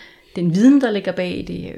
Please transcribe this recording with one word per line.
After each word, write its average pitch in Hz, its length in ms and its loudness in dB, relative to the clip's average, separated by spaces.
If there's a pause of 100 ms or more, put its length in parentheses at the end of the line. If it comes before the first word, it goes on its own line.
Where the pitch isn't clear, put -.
(360)
den 175 180 0
viden, 262 260 6
der 247 100 0
ligger 196 220 -4
bag, 180 360 -6
det 175 200 -10
er - 100 -14